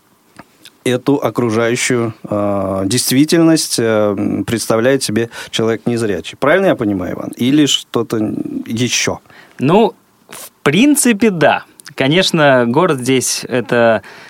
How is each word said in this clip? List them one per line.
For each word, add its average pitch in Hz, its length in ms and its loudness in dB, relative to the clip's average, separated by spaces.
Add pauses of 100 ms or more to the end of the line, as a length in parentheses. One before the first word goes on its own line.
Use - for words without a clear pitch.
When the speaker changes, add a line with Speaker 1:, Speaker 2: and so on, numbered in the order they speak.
(840)
Speaker 1:
эту 123 320 0
окружающую, 117 960 -2 (100)
э, 98 600 -2
действительность, 156 960 2
э, 104 680 0
представляет 120 560 0
себе 117 280 -2 (200)
человек 113 360 -2
незрячий. 113 520 -4
Правильно 180 300 2
я 156 80 2
понимаю, 98 400 -2
Иван? - 220 -10
Или 143 300 2
что-то - 500 -4 (480)
еще? 113 560 -4 (380)
Speaker 2:
Ну, 185 340 2 (360)
в - 220 -20 (100)
принципе, 233 680 2
да. 147 340 2 (320)
Конечно, 143 680 2
город 143 340 0
здесь — 123 500 -2
это 117 540 2 (260)